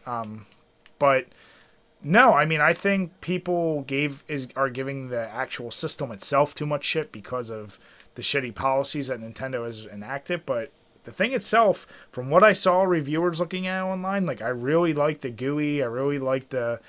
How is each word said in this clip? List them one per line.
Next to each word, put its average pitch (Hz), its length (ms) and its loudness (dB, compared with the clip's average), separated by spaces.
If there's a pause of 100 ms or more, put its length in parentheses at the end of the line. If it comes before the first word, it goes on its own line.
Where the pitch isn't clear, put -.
Um, 110 420 -8 (520)
but 135 280 4 (760)
no, 208 320 6
I 147 100 4
mean, 156 160 0
I 156 120 6
think 190 480 -2
people 175 640 0
gave, 139 440 -4
is, 139 300 -6
are 135 120 0
giving 131 420 -6
the 117 180 -4
actual 120 420 -8
system 147 400 -6
itself 139 420 2
too 147 140 -6
much 147 180 -4
shit - 280 -4
because 113 360 -8
of 107 300 -12 (380)
the 120 60 -10
shitty 127 320 -2
policies 135 540 0
that 120 120 -4
Nintendo 117 440 -6
has 110 220 -8
enacted. 127 580 -8
But 120 280 -4 (320)
the - 80 -16
thing 226 200 -2
itself, 214 540 2 (240)
from 127 200 -6
what 175 120 8
I 214 100 10
saw 185 300 4
reviewers 165 560 2
looking 185 300 -4
at 190 160 -4
online, 190 420 -2
like, 127 160 -4
I 113 60 -4
really 147 440 2
liked 147 300 0
the 131 80 -4
gooey. 143 540 -2
I - 20 -2
really 135 320 -2
liked 131 320 -2
the, 117 380 -2